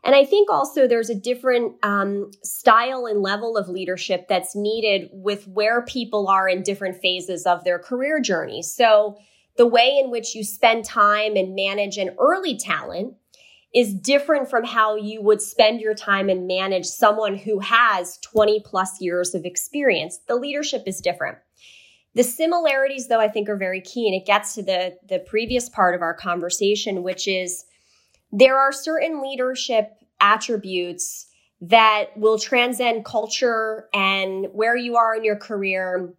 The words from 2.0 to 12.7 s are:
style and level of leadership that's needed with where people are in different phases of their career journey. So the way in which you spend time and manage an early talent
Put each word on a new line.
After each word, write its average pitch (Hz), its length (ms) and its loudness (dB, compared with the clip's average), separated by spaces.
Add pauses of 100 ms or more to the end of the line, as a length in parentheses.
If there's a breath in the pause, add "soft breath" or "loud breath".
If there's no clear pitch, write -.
style 240 640 2
and 208 160 -2
level 214 360 -2
of 185 120 -4
leadership 185 580 -6
that's 185 280 -2
needed 208 580 0
with 196 340 -6
where 214 360 0
people 214 460 -4
are 190 200 4
in 185 140 -2
different 196 360 -4
phases 180 460 -4
of 175 180 2
their 175 140 0
career 262 420 -4
journey. 170 440 -4
So 214 560 2 (380 soft breath)
the 240 100 8
way 254 360 4
in 262 60 -2
which 233 240 -6
you 220 100 -8
spend 226 400 2
time 208 520 2
and 190 180 0
manage 196 460 -4
an 185 200 -6
early 320 380 2
talent 180 560 -6 (600 soft breath)